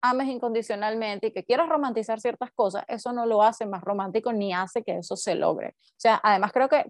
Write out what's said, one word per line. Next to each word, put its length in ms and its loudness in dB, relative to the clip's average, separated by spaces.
ames 260 2
incondicionalmente 1000 -2
y 40 -4
que 120 -8
quieras 240 2
romantizar 520 -2
ciertas 320 -4
cosas, 360 0
eso 240 -6
no 140 -2
lo 160 4
hace 240 4
más 160 -6
romántico 500 -2
ni 200 0
hace 300 -4
que 160 -4
eso 180 -8
se 180 -2
logre. 460 -2
O 160 -20
sea, 260 4
además 300 4
creo 160 2
que 220 4